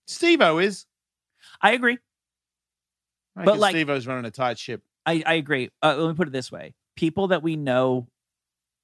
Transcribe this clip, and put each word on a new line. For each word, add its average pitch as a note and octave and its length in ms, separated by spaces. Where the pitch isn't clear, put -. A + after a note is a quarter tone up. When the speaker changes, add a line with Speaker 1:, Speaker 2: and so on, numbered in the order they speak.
Speaker 1:
Steve-O B3+ 520
is. F#3+ 280
Speaker 2:
I G#3 120
agree. B3 260
Speaker 1:
I F#3 80
Speaker 2:
But, - 20
Speaker 1:
reckon G#3 140
Speaker 2:
like, G3+ 120
Speaker 1:
Steve-O's C#3+ 340
running B2+ 180
a A2+ 60
tight B2 280
ship. - 260
Speaker 2:
I, E3 180
I E3 100
agree. C#3+ 360
Uh, D3+ 140
let D#3+ 140
me E3 40
put D#3+ 140
it C3 40
this C3 200
way. D#2 220
People F3+ 340
that F3 140
we D#3+ 140
know C3 520